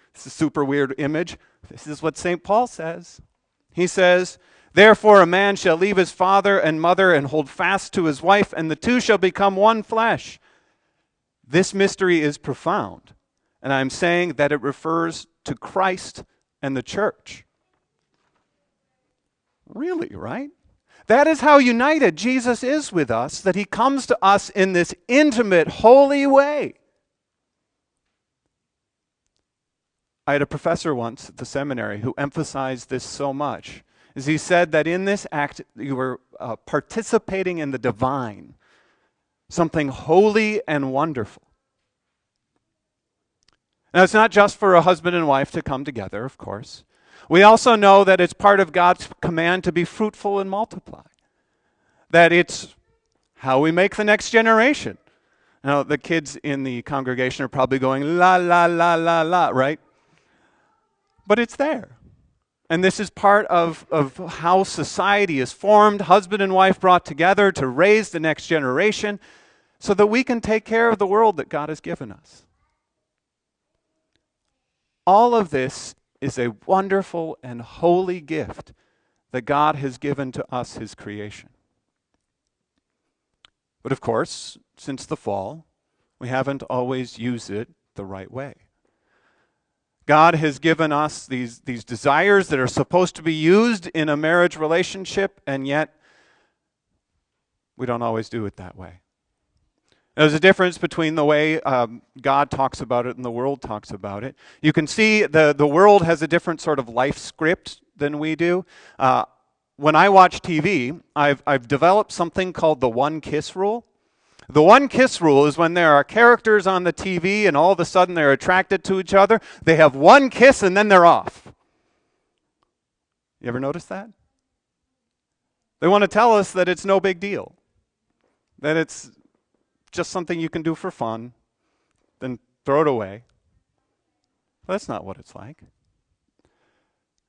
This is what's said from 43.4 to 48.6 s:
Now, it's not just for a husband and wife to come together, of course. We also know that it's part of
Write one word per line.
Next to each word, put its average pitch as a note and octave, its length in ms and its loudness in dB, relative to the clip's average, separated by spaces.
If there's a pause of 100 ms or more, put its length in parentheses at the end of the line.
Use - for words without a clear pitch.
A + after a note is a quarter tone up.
Now, F3+ 80 6
it's F3+ 100 2
not G#3+ 160 4
just G3+ 280 2
for G3 180 4
a E3 80 6
husband F3 320 0
and E3 120 -2
wife C#3 260 0
to E3+ 100 -8
come C#3 200 -8
together, A2 400 -10
of C3 140 -14
course. - 460 -16 (440)
We E3+ 160 6
also A3+ 320 8
know G3+ 280 6
that F#3+ 180 4
it's F3 120 0
part G3+ 260 4
of F3 120 -2